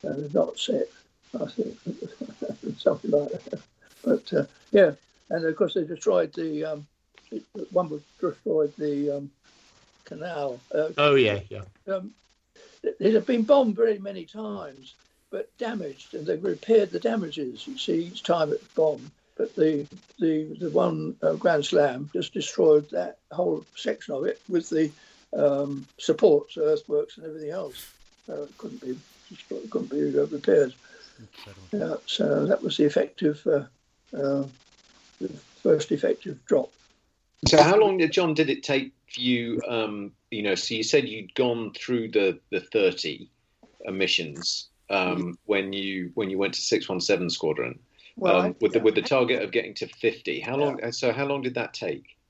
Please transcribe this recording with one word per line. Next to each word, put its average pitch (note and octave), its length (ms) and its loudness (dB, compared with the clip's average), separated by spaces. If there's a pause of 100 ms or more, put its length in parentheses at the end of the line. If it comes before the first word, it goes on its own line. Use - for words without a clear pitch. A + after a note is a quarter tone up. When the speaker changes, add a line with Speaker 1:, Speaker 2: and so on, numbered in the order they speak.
Speaker 1:
and D3 200 -6
had D3 120 -10
not - 240 0
set, - 300 -2 (520)
I - 60 -4
think, - 320 -8 (460)
<laughs> - 540 -10
something - 320 0
like D3 200 0
that. - 300 -10 (440)
But, - 280 0
uh, C#3+ 120 0 (280)
yeah, F#3 200 8 (380)
and E3 140 -2
of D#3+ 120 -2
course F3+ 180 0
they E3+ 100 -2
destroyed E3 500 0
the, D#3 300 -6
um, D3+ 220 -8 (440)
it, - 120 -10 (300)
one F3 160 0
was D3+ 140 -10 (180)
destroyed D#3 560 -2
the, C#3+ 400 -2
um, C#3+ 140 -10 (760)
canal. D3+ 560 -8 (140)
Uh, D#3+ 240 0
Speaker 2:
Oh, D3 160 8
yeah, G#2+ 340 6
yeah. G2+ 140 -12 (260)
Speaker 1:
Um, F#3+ 240 -6 (680)
it, - 180 -4
it A3 140 4
had G#3 120 4
been A#3+ 160 2
bombed A#3+ 340 6
very A3 220 2
many F#3+ 260 -10
times, F3+ 720 -12 (360)
but - 280 -8
damaged, G3+ 560 -8
and D3+ 120 -8
they E3+ 100 0
repaired G3 540 2
the F3 100 -4
damages, D#3+ 680 -4
you C4+ 100 -12
see, E3+ 280 -2
each F3+ 180 -14
time D#3+ 300 2
it - 80 -2
was - 140 -20
bombed. D3 360 0 (260)
But - 200 -4
the, D#3 300 2 (320)
the, D#3 260 0 (160)
the E3+ 100 -4
one, D#3+ 520 0
uh, D#3 120 2
Grand D#3 320 2
Slam D3 460 2
just F3 200 -4
destroyed D3+ 580 4
that - 280 -4 (140)
whole E3+ 420 -2
section - 400 -6
of C3+ 100 -4
it - 240 -4
with E3+ 220 -2
the, D#3+ 200 0 (460)
um, C#3+ 480 0 (140)
supports, - 580 4
earthworks D3+ 640 -2
and E3 80 -16
everything D#3 240 -10
else. E3+ 420 -10 (360)
Uh, - 160 -8
it - 120 -18
couldn't - 240 -14
be B2+ 160 -8 (320)
destroyed, - 360 -12
it A3 60 -14
couldn't - 200 -4
be, C#3+ 280 0
uh, C#3+ 80 2
repaired. D3 460 2 (460)
Speaker 3:
Incredible. G2 540 -20
Speaker 1:
Yeah, G3 240 -2 (100)
so D3 400 0
that - 160 0
was - 140 -4
the - 80 4
effective, - 600 0
uh, C#3+ 180 2 (520)
uh, C#3 300 -2 (760)
the - 80 -6 (340)
first D3+ 300 4
effective - 540 -2
drop. - 240 0 (760)
Speaker 4:
So D3+ 160 8
how F3+ 140 8
long, G3 220 6
did, D#3 140 2
John, E3+ 200 2
did D3+ 160 2
it - 140 -2
take C3+ 300 -2 (200)
for B2 80 -12
you, A#2+ 480 0
um, G#2+ 440 -4 (180)
you G#2+ 120 -6
know, G2+ 120 2
so - 200 -4
you A2 80 -4
said C3 240 2
you'd G#2+ 280 -12
gone A#2 400 0
through A#2 340 -4
the, F#2+ 300 2 (120)
the F#2+ 100 -2
thirty F2+ 680 0 (560)
emissions, F2+ 840 -4 (200)
um, F#2 300 0
Speaker 1:
Mm. F2 180 -6 (100)
Speaker 4:
when G2 260 0
you, F#2+ 420 -6
when G2+ 160 -2
you F#2+ 80 -2
went G2 160 0
to - 80 -6
six - 260 0
one F#2 120 -2
seven F2+ 300 0
Squadron, C#2 480 -4 (380)
Speaker 1:
Well, F3 240 4
Speaker 4:
um, F#2 60 2
Speaker 1:
I, - 140 -2
Speaker 4:
with A2 120 2
the, A2+ 60 2
Speaker 1:
yeah. A2 60 2
Speaker 4:
with G#2+ 120 6
the G2+ 60 0
target B2+ 400 2
of F#2+ 100 -6
getting A#2 220 -2
to A2+ 120 -8
fifty. - 540 -4
How B2+ 160 -6
long, C#3 220 0
Speaker 1:
Yeah. A#2 80 -6
Speaker 4:
uh, A#2 60 -6
so A#2+ 200 0
how C3+ 120 -2
long C#3 180 -4
did B2+ 120 -4
that B2+ 200 -4
take? - 420 -8 (120)